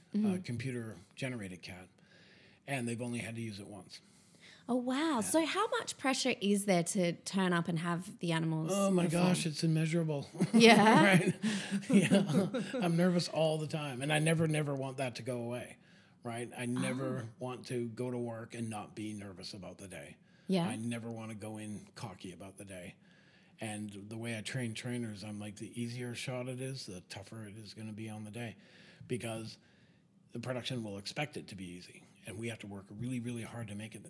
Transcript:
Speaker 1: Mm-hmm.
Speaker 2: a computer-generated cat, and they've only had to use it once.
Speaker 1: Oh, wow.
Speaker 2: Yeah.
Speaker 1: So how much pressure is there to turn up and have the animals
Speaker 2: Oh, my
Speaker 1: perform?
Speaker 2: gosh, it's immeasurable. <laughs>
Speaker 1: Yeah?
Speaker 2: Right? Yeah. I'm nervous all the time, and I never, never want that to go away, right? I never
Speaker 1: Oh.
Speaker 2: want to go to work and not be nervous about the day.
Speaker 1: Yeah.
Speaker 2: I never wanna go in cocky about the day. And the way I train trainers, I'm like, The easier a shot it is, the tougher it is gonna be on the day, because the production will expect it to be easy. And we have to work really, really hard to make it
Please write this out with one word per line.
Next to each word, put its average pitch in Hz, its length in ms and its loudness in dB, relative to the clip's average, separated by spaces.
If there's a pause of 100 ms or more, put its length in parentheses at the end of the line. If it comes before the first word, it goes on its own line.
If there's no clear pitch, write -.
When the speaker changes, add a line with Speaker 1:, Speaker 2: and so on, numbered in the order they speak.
(140)
Speaker 1:
Mm-hmm. 208 200 2
Speaker 2:
a 180 60 -2
computer-generated 117 1200 -6
cat, 92 260 -14 (800)
and 131 200 -2
they've 117 140 -4
only 120 180 -4
had 113 160 -6
to 117 60 -6
use 107 180 -8
it 101 80 -12
once. - 320 -16 (680)
Speaker 1:
Oh, 240 80 0
wow. 262 400 0
Speaker 2:
Yeah. 233 40 2
Speaker 1:
So 311 260 4
how 381 220 0
much 480 300 -4
pressure 262 440 0
is 202 240 2
there 180 180 4
to 175 280 2
turn 185 420 0
up 170 140 2
and 170 120 0
have 170 400 -4
the 170 120 -2
animals 160 420 0
Speaker 2:
Oh, 196 160 4
my 180 160 4
Speaker 1:
perform? 170 220 4
Speaker 2:
gosh, 180 180 4
it's 156 180 -2
immeasurable. 160 640 2 (140)
<laughs> - 120 4
Speaker 1:
Yeah? 226 500 12
Speaker 2:
Right? 190 300 8 (560)
Yeah. 185 580 6 (340)
I'm 170 160 4
nervous 175 300 4
all 156 300 2
the 156 100 -4
time, 139 340 -4
and 143 100 0
I 151 80 4
never, 160 280 4
never 151 260 0
want 135 240 -4
that 131 180 -2
to - 60 -10
go 123 200 -4
away, 120 340 -8 (480)
right? 120 340 -6
I 123 80 -4
never 127 600 -2
Speaker 1:
Oh. 113 40 -12 (160)
Speaker 2:
want 123 220 -8
to 120 220 -4
go 123 200 -6
to 123 80 -4
work 117 380 -8
and 117 140 -6
not 104 260 -8
be 107 180 -6
nervous 95 400 -12
about 92 240 -12
the 98 100 -14
day. 78 280 -14 (320)
Speaker 1:
Yeah. 180 200 2
Speaker 2:
I - 100 -4
never 117 340 -6
wanna 113 240 -10
go 107 220 -10
in 107 380 -10
cocky 98 360 -12
about 95 260 -16
the 101 80 -16
day. 92 300 -14 (680)
And 104 480 -6
the 113 80 -10
way 113 200 -6
I 107 40 -6
train 117 320 -4
trainers, 117 500 -6
I'm 107 160 -8
like, 104 180 -10
The 117 220 -10
easier 120 320 -4
a 117 40 -8
shot 127 320 -6
it 127 140 -6
is, 131 240 -8
the 95 240 -10
tougher 110 380 -12
it 101 100 -14
is 104 160 -16
gonna 110 200 -10
be 110 160 -8
on 107 140 -10
the 107 80 -12
day, 113 240 -8 (520)
because 113 500 -6 (760)
the 123 60 -8
production 120 440 -4
will 101 140 -6
expect - 400 -8
it 82 100 -10
to - 80 -14
be 95 100 -10
easy. 87 360 -16 (260)
And 117 100 -10
we 117 120 -6
have 110 100 -8
to 107 80 -12
work 98 180 -12 (140)
really, 123 200 -4
really 117 240 -6
hard 113 260 -8
to 104 60 -10
make 107 200 -10
it 104 140 -14